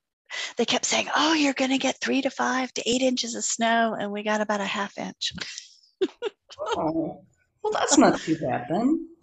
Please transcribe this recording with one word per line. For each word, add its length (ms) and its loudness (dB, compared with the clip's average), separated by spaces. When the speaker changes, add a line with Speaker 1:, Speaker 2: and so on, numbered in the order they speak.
Speaker 1:
they 80 4
kept 200 0
saying, 300 0
"Oh, 180 4
you're 200 2
gonna 240 0
get 240 -2
three 220 0
to 80 2
five 420 -2
to 160 -4
eight 140 2
inches 320 0
of 80 -6
snow," 540 2
and 140 -4
we 120 -6
got 180 0
about 200 0
a 40 -2
half 320 -4
inch. 360 -6
<laughs> 60 0
Speaker 2:
Oh, 480 -2
well, 100 0
that's 240 2
not 220 6
too 180 -2
bad 320 -4
then. 380 0